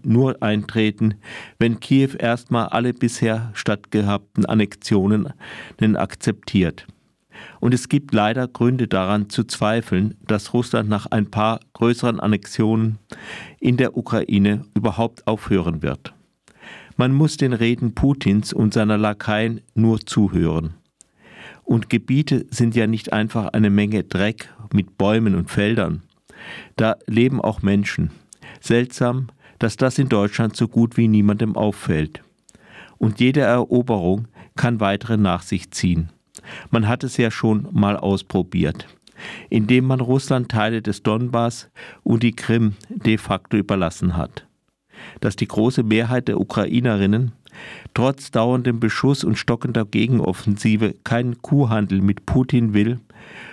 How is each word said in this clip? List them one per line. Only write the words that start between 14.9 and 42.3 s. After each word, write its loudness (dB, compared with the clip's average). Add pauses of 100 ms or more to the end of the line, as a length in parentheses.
aufhören -2
wird. -6 (840)
Man 2
muss 2
den 0
Reden 0
Putins 0
und 2
seiner 2
Lakaien -2 (140)
nur 4
zuhören. 0 (880)
Und 0
Gebiete 0
sind 0
ja 2
nicht -2
einfach -2
eine 4
Menge 2
Dreck -4 (240)
mit 0
Bäumen 2
und -2
Feldern. 0 (760)
Da 2 (100)
leben 2
auch -2
Menschen. 0 (500)
Seltsam, 0 (320)
dass -2
das 0
in 2
Deutschland 0
so 0
gut 2
wie 4
niemandem 2
auffällt. -2 (760)
Und 0
jede 4
Eroberung 2 (260)
kann -2
weitere 0
nach 2
sich -8
ziehen. -2 (600)
Man 2
hat -2
es -8
ja 2
schon 0
mal 2
ausprobiert, -2 (640)
indem 2
man 0
Russland 0
Teile 0
des -6
Donbass -2 (320)
und 0
die 2